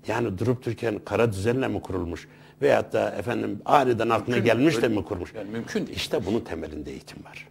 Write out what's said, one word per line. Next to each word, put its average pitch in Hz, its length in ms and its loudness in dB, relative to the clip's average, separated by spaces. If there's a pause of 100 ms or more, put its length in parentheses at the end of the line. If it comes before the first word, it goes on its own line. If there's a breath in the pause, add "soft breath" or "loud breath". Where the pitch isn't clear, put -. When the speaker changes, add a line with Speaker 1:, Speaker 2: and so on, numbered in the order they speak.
Speaker 1:
Yani 110 300 -2
durup 123 280 0
dururken 113 400 -2
kara 110 280 4
düzenle 117 340 0
mi 101 140 -2
kurulmuş? 90 460 -6 (340 loud breath)
Veyahut 120 320 4
da 104 180 2
efendim 107 540 -4
aniden 123 440 4
aklına 117 260 2
Speaker 2:
Mümkün 117 80 2 (120)
Speaker 1:
gelmiş 135 220 4
de 117 40 2
Speaker 2:
değil. 120 120 2
Speaker 1:
mi 98 120 -2
kurmuş? 90 300 -8
Speaker 2:
Yani 104 140 -10
mümkün 117 380 -6
değil. - 100 -10
Speaker 1:
İşte 131 280 -2
bunun 107 140 0
temelinde 76 520 -8
eğitim - 340 -14
var. - 260 -18